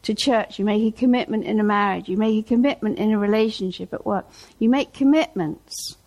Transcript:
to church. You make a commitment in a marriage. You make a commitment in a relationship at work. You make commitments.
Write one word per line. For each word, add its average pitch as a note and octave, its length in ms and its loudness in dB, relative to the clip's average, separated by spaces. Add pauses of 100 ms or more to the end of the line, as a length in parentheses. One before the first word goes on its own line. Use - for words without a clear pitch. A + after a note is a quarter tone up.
to G#3+ 140 -2
church. A3+ 420 -2
You G3 80 -2
make G#3+ 160 2
a A3 160 0
commitment B3 480 0
in G#3+ 140 0
a G#3 40 2
marriage. G3+ 460 0
You F#3+ 80 -2
make A3 260 0
a - 40 -14
commitment A#3+ 500 0
in G#3+ 140 2
a G#3+ 80 2
relationship G3+ 760 -2
at - 120 -10
work. G3 220 -2 (300)
You A3 100 0
make C4 240 0
commitments. - 1160 -2